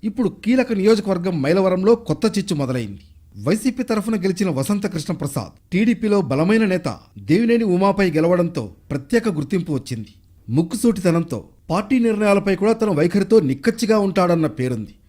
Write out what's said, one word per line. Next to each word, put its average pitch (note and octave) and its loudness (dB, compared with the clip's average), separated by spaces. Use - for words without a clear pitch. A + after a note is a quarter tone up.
ఇప్పుడు A3 -2
కీలక B3 2
నియోజకవర్గం F#3+ 2
మైలవరంలో F#3 2
కొత్త D3+ -2
చిచ్చు F#3+ -2
మొదలైంది. A#2+ -4
వైసీపీ A3 -2
తరఫున A3 -2
గెలిచిన F#3 -2
వసంత G3 -2
కృష్ణప్రసాద్ D3 -6
టీడీపీలో G#3 2
బలమైన F#3 2
నేత F3+ -2
దేవినేని A3+ 2
ఉమాపై G3 2
గెలవడంతో E3+ 0
ప్రత్యేక A3 -2
గుర్తింపు D#3+ -4
వచ్చింది. A2+ -10
ముక్కుసూటితనంతో E3+ 0
పార్టీ G#3 0
నిర్ణయాలపై G3+ 2
కూడా A3 2
తన G#3+ 0
వైఖరితో F#3+ 4
నిక్కచ్చిగా A3 0
ఉంటాడన్న F3 2
పేరుంది. A#2+ -6